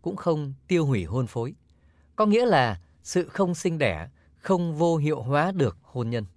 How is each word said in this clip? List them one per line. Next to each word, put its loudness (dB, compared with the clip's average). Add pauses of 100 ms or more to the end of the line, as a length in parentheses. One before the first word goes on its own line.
cũng -6
không -2 (140)
tiêu 2
hủy 0
hôn -2
phối. -6 (600)
Có 4
nghĩa 4
là 2 (220)
sự -2
không 0
sinh -4
đẻ, -2 (300)
không 0
vô 2
hiệu 0
hóa 0
được 0
hôn -6
nhân. -4 (120)